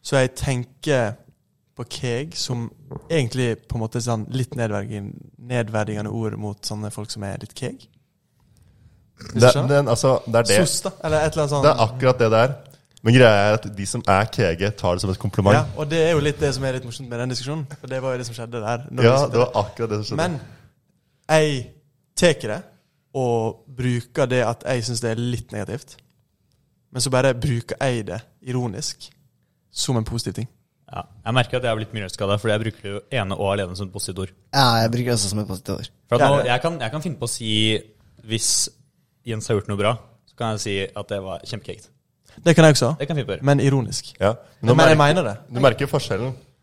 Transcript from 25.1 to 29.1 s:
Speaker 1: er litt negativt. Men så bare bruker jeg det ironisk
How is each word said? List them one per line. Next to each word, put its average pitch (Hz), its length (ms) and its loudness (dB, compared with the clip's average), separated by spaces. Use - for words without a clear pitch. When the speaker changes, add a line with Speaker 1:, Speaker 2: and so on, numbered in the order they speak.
Speaker 1:
er 113 100 -2
litt 120 320 -6
negativt. - 440 -10
Men 127 100 -6
så 135 80 -2
bare 131 240 4
bruker 123 460 -2
jeg 120 260 -2
det 90 140 -8
ironisk 123 640 -6